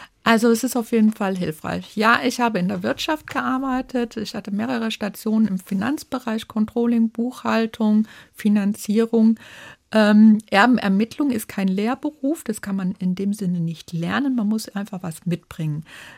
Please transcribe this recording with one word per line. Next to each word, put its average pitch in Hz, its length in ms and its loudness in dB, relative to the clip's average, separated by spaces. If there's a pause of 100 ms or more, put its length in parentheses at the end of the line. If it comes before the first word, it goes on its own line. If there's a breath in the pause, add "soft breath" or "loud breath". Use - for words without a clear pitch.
(240 loud breath)
Also 226 260 4
es 226 140 2
ist 262 140 -2
auf 233 160 -4
jeden 220 180 4
Fall 190 240 -4
hilfreich. 175 640 -6
Ja, 220 260 4
ich 254 160 -2
habe 226 200 0
in 180 100 0
der 190 120 -6
Wirtschaft 285 460 -4
gearbeitet. 262 920 -4
Ich 214 180 -8
hatte 202 160 -8
mehrere 226 380 -4
Stationen 220 580 -2
im 190 120 -2
Finanzbereich, 226 880 -6
Controlling, 226 640 0
Buchhaltung, 226 1000 0 (260 loud breath)
Finanzierung. 220 1040 2 (560 loud breath)
Ähm, 214 440 8 (120)
Erbenermittlung 220 800 2
ist 220 180 -4
kein 196 180 -2
Lehrberuf, 269 800 -4
das - 160 -6
kann 196 160 -6
man 190 220 -4
in 180 160 -2
dem 196 180 -2
Sinne 180 260 -2
nicht 165 320 -6
lernen. 208 460 -2
Man 208 100 0
muss 220 220 -2
einfach 202 340 -10
was 165 220 -10
mitbringen. 156 580 -6 (340 loud breath)